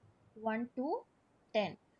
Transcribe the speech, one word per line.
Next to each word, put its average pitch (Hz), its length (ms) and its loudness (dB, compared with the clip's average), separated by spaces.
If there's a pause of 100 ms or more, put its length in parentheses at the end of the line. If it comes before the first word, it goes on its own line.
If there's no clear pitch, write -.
(340)
one 220 420 -2
to 311 260 0 (520)
ten. 190 240 2 (220)